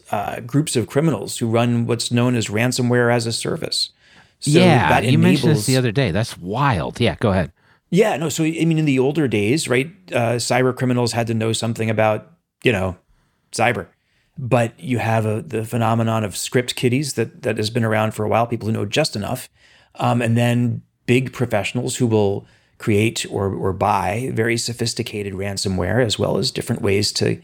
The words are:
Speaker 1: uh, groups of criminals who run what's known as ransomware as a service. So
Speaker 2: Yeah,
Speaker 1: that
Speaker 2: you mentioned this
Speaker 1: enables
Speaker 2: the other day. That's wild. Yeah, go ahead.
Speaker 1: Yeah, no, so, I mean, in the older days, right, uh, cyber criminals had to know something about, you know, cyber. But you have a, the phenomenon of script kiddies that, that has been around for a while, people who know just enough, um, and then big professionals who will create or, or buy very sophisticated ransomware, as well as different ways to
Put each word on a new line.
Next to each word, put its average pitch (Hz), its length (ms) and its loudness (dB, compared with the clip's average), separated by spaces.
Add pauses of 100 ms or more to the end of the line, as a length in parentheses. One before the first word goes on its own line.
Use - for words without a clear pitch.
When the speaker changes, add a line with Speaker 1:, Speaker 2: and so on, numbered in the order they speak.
(120)
Speaker 1:
uh, 104 280 -4
groups 135 360 -2
of 107 100 0
criminals 139 520 -2
who 117 100 -2
run 117 380 2
what's 120 260 -4
known 120 240 2
as 104 100 0
ransomware 120 640 2
as 117 140 0
a 117 60 -4
service. - 580 -4 (500)
So 143 100 -2
Speaker 2:
Yeah, 151 400 6
Speaker 1:
that - 140 2
Speaker 2:
you 135 140 4
mentioned 160 320 4
this - 60 4
Speaker 1:
enables 104 100 -2
Speaker 2:
the 131 100 4
other 123 160 2
day. 113 200 0
That's 104 260 -2
wild. 95 640 -2
Yeah, 107 180 2
go 107 120 2
ahead. 92 200 2 (400)
Speaker 1:
Yeah, 185 260 4
no, 156 120 -2
so, 160 140 -2
I 160 220 0
mean, 165 140 2
in 156 80 2
the 131 120 2
older 143 300 2
days, 110 400 0
right, 131 200 0 (240)
uh, 120 240 0
cyber 123 380 2
criminals 123 380 0
had 117 160 -2
to 117 60 0
know 113 180 0
something 113 380 -4
about, 110 380 0 (360)
you 127 80 4
know, 92 240 -2 (560)
cyber. 113 340 0 (500)
But 120 440 0
you 123 180 -2
have 110 280 0
a, 110 160 -2
the 113 220 -6
phenomenon 113 600 0
of 95 120 -6
script - 380 -2
kiddies 135 400 0
that, - 280 -6
that 113 140 -2
has 107 140 -2
been 117 140 0
around 110 300 0
for 107 100 -4
a 107 40 -2
while, 110 180 2
people 113 200 -4
who 113 60 0
know 107 120 -2
just - 300 -2
enough, 104 340 -6 (480)
um, 120 240 0
and 113 160 2
then 120 460 0 (240)
big 127 260 2
professionals 120 640 -4
who 127 100 0
will 107 400 2 (320)
create 110 520 0
or, 98 240 -2
or 92 180 -2
buy 101 600 0
very 117 220 0
sophisticated 110 760 -6
ransomware, 98 720 -2
as 107 140 -2
well 101 200 0
as - 120 -2
different - 320 -6
ways 101 300 0
to 113 320 -2